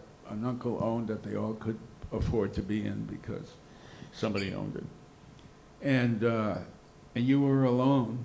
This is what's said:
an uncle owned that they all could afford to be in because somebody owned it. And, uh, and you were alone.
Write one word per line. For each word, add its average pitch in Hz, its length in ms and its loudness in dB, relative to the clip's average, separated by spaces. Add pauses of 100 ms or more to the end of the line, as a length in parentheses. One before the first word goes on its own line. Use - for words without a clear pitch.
(300)
an 107 140 -4
uncle 123 380 -2
owned 113 260 0
that 107 140 -4
they 104 140 -4
all 107 180 -2
could 110 240 -4 (340)
afford 107 420 2
to 101 80 -2
be 104 240 0
in 104 180 -4
because - 500 -8 (580)
somebody 98 420 -2
owned 101 220 -4
it. - 80 -8 (1000)
And, 120 380 2
uh, 107 340 2 (580)
and 120 100 2
you 139 140 6
were 135 240 6
alone. 123 600 4